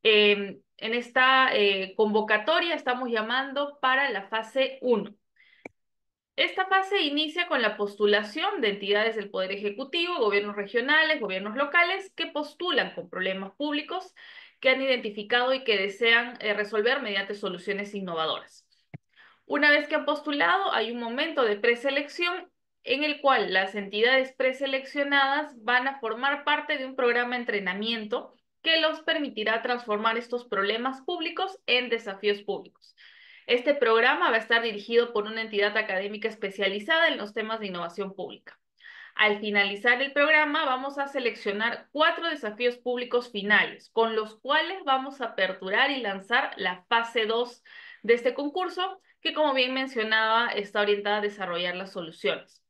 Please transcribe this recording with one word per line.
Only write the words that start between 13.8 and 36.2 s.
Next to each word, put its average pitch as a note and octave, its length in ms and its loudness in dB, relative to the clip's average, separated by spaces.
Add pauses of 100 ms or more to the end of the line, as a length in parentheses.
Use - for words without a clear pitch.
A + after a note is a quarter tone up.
que C4 120 2
han C4 100 2
identificado A#3+ 720 0
y C4 120 -2
que G#3+ 120 2
desean, A#3 640 2
eh, G#3+ 140 -2
resolver G#3+ 480 0
mediante G3+ 320 -4
soluciones G3+ 600 -6
innovadoras. D#3+ 720 -4 (800)
Una D4 260 4
vez D4 160 4
que D#4 80 -4
han C#4+ 120 0
postulado, D4+ 680 2
hay A3+ 180 0
un A#3+ 80 -8
momento C4+ 440 -2
de G#3 140 2
preselección C#4+ 960 0 (320)
en C#4 220 0
el D4 160 -2
cual A3 320 4
las F#3+ 220 0
entidades A3 580 2
preseleccionadas C#4 1300 0
van B3 260 2
a C#4 120 -6
formar B3+ 440 -2
parte D4+ 340 0
de C4 80 -6
un C4+ 100 -10
programa A#3+ 380 2
de B3 80 -4
entrenamiento G#3+ 920 -4 (280)
que D#4+ 180 4
los D#4 200 0
permitirá A3+ 600 -2
transformar A3+ 560 0
estos A#3+ 300 -6
problemas A3+ 560 -2
públicos F4 640 -4
en B3 240 0
desafíos G#3 520 -2
públicos. - 540 -10 (500)
Este B3 280 2
programa B3+ 560 4
va A3+ 60 2
a A3+ 40 4
estar A#3 220 2
dirigido A#3 500 0
por G#3 120 -2
una A3 180 -6
entidad G#3+ 340 0
académica G#3 520 -2